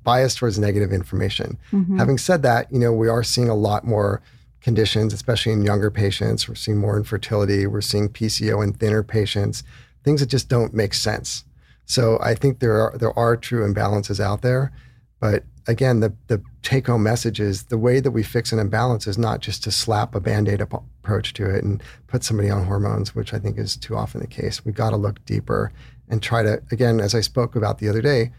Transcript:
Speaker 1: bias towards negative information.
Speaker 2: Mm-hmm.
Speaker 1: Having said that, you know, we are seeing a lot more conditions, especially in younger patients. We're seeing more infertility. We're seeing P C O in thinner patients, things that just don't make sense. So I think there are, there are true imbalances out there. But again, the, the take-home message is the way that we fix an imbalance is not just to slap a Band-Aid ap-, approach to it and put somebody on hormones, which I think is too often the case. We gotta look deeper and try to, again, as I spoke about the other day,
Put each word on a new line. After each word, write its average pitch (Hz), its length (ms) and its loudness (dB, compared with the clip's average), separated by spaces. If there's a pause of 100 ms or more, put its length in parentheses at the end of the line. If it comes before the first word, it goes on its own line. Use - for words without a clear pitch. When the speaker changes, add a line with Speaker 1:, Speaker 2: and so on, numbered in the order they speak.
Speaker 1:
bias 123 320 4
towards 107 240 -2
negative 101 340 0
information. 98 640 -4 (160)
Speaker 2:
Mm-hmm. 190 260 2
Speaker 1:
Having 127 200 4
said 180 240 2
that, 123 300 2
you 131 80 0
know, 117 120 4
we 113 160 2
are 117 140 2
seeing 120 260 0
a 113 60 2
lot 104 300 0
more 104 360 2 (400)
conditions, 110 540 2
especially 110 380 -2
in 107 100 2
younger 104 300 2
patients. 107 560 0
We're 113 80 -12
seeing 104 220 -2
more 104 180 0
infertility. 101 720 0
We're 104 120 -2
seeing 104 280 0
P 110 200 -4
C 107 240 -2
O 104 80 0
in 101 120 0
thinner 107 320 0
patients, 104 580 -2 (400)
things 147 180 2
that 139 80 2
just 131 200 -2
don't 113 260 2
make 104 200 0
sense. - 500 -4 (440)
So 113 320 4
I 117 140 0
think 135 240 2
there 110 220 2
are, 110 180 0
there 113 180 0
are 117 200 4
true 117 280 -2
imbalances 101 540 0
out 104 240 -2
there. 127 300 0 (480)
But 104 240 2 (240)
again, 120 320 4
the, 104 120 2 (140)
the 107 160 0 (200)
take-home 123 420 2
message 113 340 0
is 101 260 -2
the 117 140 -4
way 123 220 4
that 131 100 0
we 113 140 0
fix - 280 -2
an 113 60 0
imbalance 110 480 0
is 98 100 -2
not 113 240 0
just - 240 -8
to 104 60 -4
slap 107 460 0
a 101 40 0
Band-Aid 104 400 0
ap-, - 220 -6 (200)
approach - 320 -2
to 98 140 -4
it 98 140 0
and 101 180 -2 (280)
put 127 160 -2
somebody 101 260 0
on 101 140 0
hormones, 101 500 -2
which 107 180 -6
I 110 60 -6
think 104 180 -4
is 107 200 -6
too - 200 -8
often - 240 -6
the - 60 -8
case. - 380 -8
We 110 80 -4
gotta 110 240 0
look 104 300 -4
deeper - 460 -2 (360)
and 110 120 -2
try 117 220 0
to, 107 180 0 (120)
again, 117 260 2
as 101 160 0
I 117 60 2
spoke 117 340 -2
about 107 240 -2
the 107 100 -2
other 107 140 0
day, 123 360 2